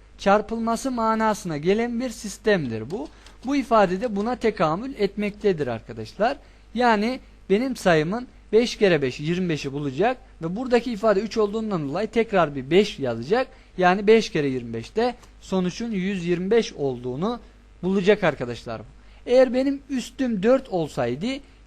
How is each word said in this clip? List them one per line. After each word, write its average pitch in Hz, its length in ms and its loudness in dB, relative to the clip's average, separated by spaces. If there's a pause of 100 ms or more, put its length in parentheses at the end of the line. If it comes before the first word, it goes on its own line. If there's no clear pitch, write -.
(180)
çarpılması 226 720 0
manasına 220 680 0
gelen 226 420 0
bir 254 100 -4
sistemdir 151 800 -2
bu. 254 160 -8 (380)
Bu 269 100 0
ifade 208 460 2
de 226 140 -4
buna 220 200 -2
tekamül 208 640 -2
etmektedir 202 680 -2
arkadaşlar. 120 680 -4 (380)
Yani 233 440 2 (300)
benim 240 260 2
sayımın 180 520 2 (240)
beş 226 240 4
kere 175 260 4
beş, 127 180 -2
yirmi 175 300 -2
beşi 143 240 -4
bulacak 147 440 -2 (240)
ve 165 140 -4
buradaki 240 360 0
ifade 208 280 2
üç 220 180 -4
olduğundan 208 520 -2
dolayı 185 180 -2
tekrar 196 480 2
bir 135 140 -6
beş 196 300 4
yazacak. 135 480 -2 (300)
Yani 185 300 2
beş 220 220 6
kere 147 180 0
yirmi 120 260 -4
beş 113 220 -10
de 233 200 0 (260)
sonucun 185 500 -2
yüz 190 340 -4
yirmi 175 260 0
beş 220 220 2
olduğunu 139 640 -4 (440)
bulacak 190 400 2
arkadaşlar. 120 580 -4 (440)
Eğer 254 280 4
benim 277 360 0
üstüm 240 540 -4
dört 254 260 2
olsaydı 147 580 -4 (400)